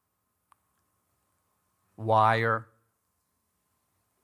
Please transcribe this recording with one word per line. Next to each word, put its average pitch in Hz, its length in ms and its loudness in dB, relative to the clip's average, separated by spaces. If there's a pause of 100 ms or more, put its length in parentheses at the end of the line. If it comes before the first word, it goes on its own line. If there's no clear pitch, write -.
(2000)
wire, 110 680 0 (1600)